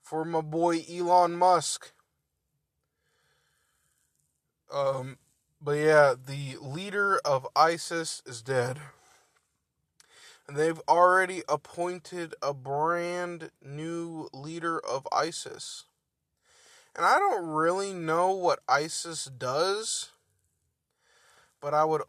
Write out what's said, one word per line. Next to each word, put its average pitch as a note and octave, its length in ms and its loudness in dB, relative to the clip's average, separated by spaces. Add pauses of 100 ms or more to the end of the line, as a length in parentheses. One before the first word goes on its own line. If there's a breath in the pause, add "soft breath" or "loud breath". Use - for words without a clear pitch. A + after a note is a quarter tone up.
For D#3+ 240 -6
my E3 160 -2
boy E3 480 0
Elon F3 480 4
Musk. F3 560 2 (2750)
Um, C3+ 460 -2 (420)
but D3 120 -4
yeah, D3+ 420 6
the C3+ 460 -10
leader G3 640 0
of C3+ 320 2
isis E3 680 2
is A#2+ 180 -14
dead. B2+ 360 0 (1700 loud breath)
And C#3+ 100 -10
they've D#3+ 320 0
already F3+ 600 6
appointed E3+ 920 -6
a C#3+ 140 -2
brand E3+ 960 -4 (100)
new D#3+ 720 -10
leader D#3+ 460 -6
of - 340 -6
isis. - 760 -6 (1080 soft breath)
And E3+ 100 0
I B3 120 6
don't D4 280 0
really E3+ 460 0
know E3+ 400 0
what F3 260 0 (100)
isis D#3 580 -2
does, D3 840 -4 (1500 soft breath)
but C#3+ 120 -6
I D3+ 120 6
would D#3 240 0